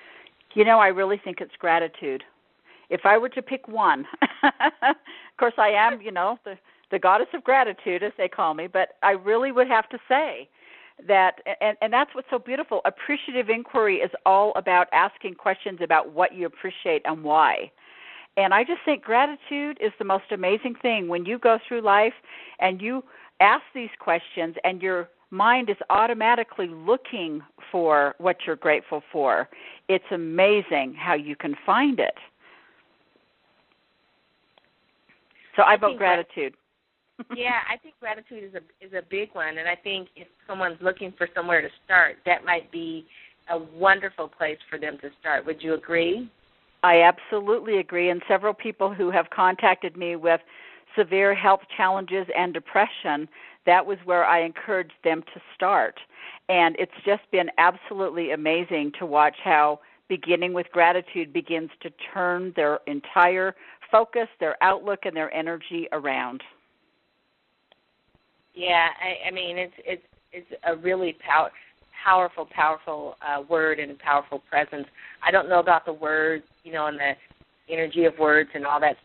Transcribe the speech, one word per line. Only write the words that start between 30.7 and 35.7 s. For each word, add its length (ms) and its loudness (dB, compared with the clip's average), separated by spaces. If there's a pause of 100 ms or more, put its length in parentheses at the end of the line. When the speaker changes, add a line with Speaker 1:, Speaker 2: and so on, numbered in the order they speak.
Speaker 1:
how 160 -2
you 200 -6
can 300 -8
find 340 2
it. 160 -2 (3500)
So 60 6
I 120 6